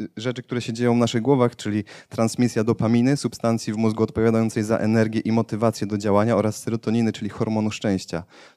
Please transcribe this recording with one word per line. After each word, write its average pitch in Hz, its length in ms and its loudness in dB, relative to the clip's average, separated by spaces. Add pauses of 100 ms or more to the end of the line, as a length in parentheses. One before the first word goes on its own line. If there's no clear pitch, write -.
y, 104 160 -8
rzeczy, 120 260 -6
które 123 180 -6
się 117 120 -6
dzieją 120 220 2
w 120 40 4
naszych 117 240 2
głowach, 123 340 2
czyli 107 280 -4 (240)
transmisja 113 560 0
dopaminy, 120 520 2
substancji 113 560 -2
w 107 40 -4
mózgu 110 260 2
odpowiadającej 113 600 0
za 107 160 0
energię 110 420 2
i 110 120 0
motywację 110 540 0
do 104 120 -2
działania, 104 380 2
oraz 104 200 0
serotoniny, 110 560 -2
czyli 101 180 -6
hormonu 107 400 -2
szczęścia. 95 540 -4 (320)